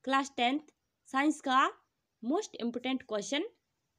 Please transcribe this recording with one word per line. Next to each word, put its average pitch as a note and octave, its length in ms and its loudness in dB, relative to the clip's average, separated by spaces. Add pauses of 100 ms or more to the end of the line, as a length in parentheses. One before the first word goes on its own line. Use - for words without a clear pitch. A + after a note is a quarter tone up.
क्लास C4+ 320 0
टेंथ C4 360 0 (360)
साइंस D4 320 2
का C4 180 2 (640)
मोस्ट D#4+ 340 -2
इम्पोर्टेंट B3 460 -4
क्वेश्चन। C4+ 440 -2 (520)